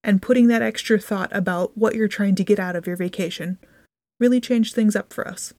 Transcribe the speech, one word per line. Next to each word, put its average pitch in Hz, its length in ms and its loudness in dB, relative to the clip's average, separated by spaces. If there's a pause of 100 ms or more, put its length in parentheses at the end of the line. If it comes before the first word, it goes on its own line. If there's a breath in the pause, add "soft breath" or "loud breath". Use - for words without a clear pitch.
and 196 180 4
putting 247 280 4
that 226 140 2
extra 220 360 0
thought 190 360 -4
about 180 440 -2
what 220 160 2
you're 220 140 0
trying 202 260 0
to 185 100 0
get 208 140 2
out 180 160 -4
of 175 120 -6
your 180 100 -4
vacation 180 640 -6 (600 soft breath)
really 247 220 4
changed 233 340 0
things 214 220 2
up - 160 -4
for - 140 -8
us. - 320 -14